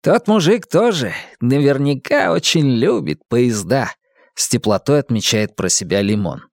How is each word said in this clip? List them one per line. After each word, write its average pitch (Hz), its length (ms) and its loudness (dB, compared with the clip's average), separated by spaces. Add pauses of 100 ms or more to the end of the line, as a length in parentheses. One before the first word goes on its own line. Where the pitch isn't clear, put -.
"Тот 196 260 0
мужик 208 380 2
тоже 165 480 0 (260)
наверняка 139 920 0
очень 151 360 0
любит 120 600 0
поезда", 117 640 0 (420)
с - 140 -4
теплотой 113 520 0
отмечает 107 560 -2
про 95 120 -4
себя 92 340 0
Лимон. 101 400 -2 (100)